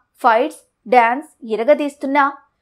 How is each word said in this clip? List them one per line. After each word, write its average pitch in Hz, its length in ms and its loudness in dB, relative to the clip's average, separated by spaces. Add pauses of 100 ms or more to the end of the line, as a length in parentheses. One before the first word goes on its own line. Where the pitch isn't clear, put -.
(200)
ఫైట్స్, 247 720 -2
డాన్స్ 247 560 0
ఇరగదీస్తున్నా, 277 880 -2 (280)